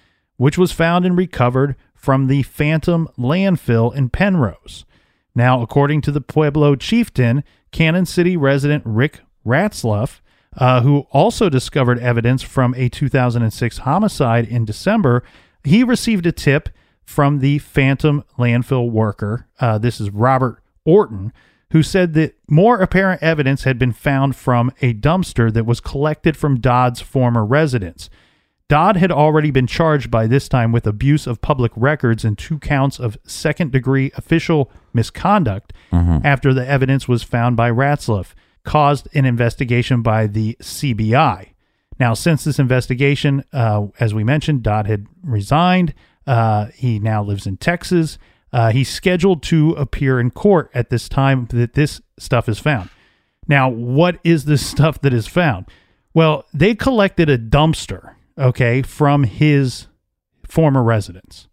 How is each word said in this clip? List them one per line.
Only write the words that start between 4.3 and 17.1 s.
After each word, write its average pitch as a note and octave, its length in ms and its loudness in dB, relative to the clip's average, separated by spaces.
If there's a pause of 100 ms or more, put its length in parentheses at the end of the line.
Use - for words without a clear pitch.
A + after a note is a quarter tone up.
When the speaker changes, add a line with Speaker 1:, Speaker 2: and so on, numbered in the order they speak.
Speaker 1:
Now, B2 280 2
according C#3+ 400 0
to - 80 -4
the C#3+ 100 -2
Pueblo D3 560 0
chieftain, C#3+ 680 0 (300)
Cannon E3 320 0
City F3 320 0
resident C#3+ 480 0
Rick A2+ 360 -2 (260)
Ratzlaff, B2 720 -2 (380)
uh, B2+ 240 4
who C#3+ 300 2
also F#3+ 360 2
discovered B2+ 520 0
evidence A#2+ 420 0
from B2+ 320 0
a B2+ 160 -2
two - 180 -4
thousand A#2+ 360 0
and A2 80 -2
six - 260 -6
homicide C3+ 680 0
in A2+ 200 -4
December, B2+ 560 0 (420)
he F#3+ 200 4
received A3+ 420 -2
a E3 60 0
tip - 360 0 (360)
from C#3+ 340 0